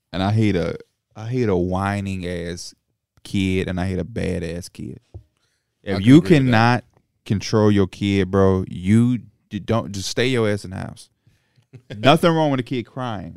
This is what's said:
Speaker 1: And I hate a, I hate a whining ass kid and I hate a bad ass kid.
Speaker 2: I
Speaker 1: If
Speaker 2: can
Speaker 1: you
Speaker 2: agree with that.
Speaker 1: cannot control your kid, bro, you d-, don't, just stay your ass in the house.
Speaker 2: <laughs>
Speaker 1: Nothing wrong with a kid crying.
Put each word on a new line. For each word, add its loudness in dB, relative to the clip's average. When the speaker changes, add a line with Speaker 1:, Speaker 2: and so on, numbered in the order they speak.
Speaker 1:
And -4
I 0
hate 2
a, -2
I -14
hate -2
a 2
whining -4
ass -10
kid -2
and -4
I -2
hate -4
a -4
bad -6
ass -10
kid. -16
Speaker 2:
I -18
Speaker 1:
If -4
Speaker 2:
can -4
Speaker 1:
you 10
Speaker 2:
agree 10
with -2
that. 8
Speaker 1:
cannot 2
control 2
your 4
kid, 0
bro, 4
you 2
d-, -8
don't, -2
just -8
stay -2
your 0
ass -4
in -14
the -12
house. -14
Speaker 2:
<laughs> -20
Speaker 1:
Nothing 4
wrong 0
with 0
a -8
kid -6
crying. -10